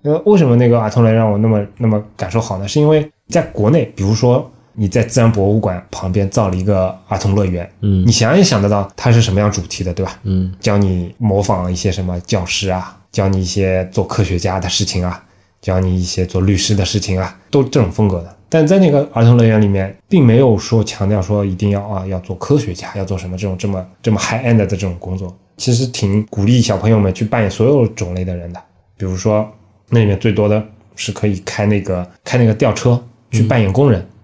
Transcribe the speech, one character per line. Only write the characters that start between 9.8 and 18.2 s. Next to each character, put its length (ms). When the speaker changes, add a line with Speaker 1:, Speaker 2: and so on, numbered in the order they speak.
Speaker 1:
的， 120
对 100
吧？ 200
Speaker 2:
嗯。 360
Speaker 1:
教 160
你 400
模 260
仿 300
一 20
些 160
什 140
么 160
教 240
师 240
啊， 300
教 160
你 120
一 40
些 480
做 120
科 200
学 120
家 220
的 100
事 160
情 200
啊， 180
教 180
你 160
一 80
些 240
做 140
律 160
师 180
的 100
事 140
情 220
啊， 180
都 140
这 180
种 80
风 200
格 140